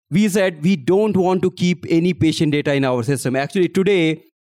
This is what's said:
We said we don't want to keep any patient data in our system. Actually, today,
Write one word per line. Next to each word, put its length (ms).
We 160
said 340
we 140
don't 400
want 280
to 80
keep 360
any 260
patient 380
data 220
in 100
our 200
system. 340
Actually, 320
today, 540